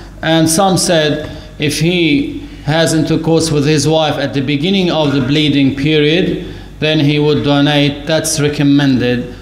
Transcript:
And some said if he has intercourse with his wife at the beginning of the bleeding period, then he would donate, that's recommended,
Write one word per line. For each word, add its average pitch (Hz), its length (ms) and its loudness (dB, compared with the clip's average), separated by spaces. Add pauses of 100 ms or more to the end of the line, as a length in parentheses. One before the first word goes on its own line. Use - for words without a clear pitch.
(220)
And 160 260 2
some 196 300 2
said 151 580 0 (220)
if 151 220 -4
he 160 680 0 (160)
has 160 300 2
intercourse 160 560 0
with 147 160 0
his 147 200 2
wife 156 280 2
at 135 180 -4
the 143 80 -2
beginning 165 500 0
of 147 220 0
the 139 80 0
bleeding 143 560 0
period, 156 800 0 (240)
then 156 200 0
he 147 200 2
would 147 260 2
donate, 143 640 0
that's 160 340 -2
recommended, 139 1000 0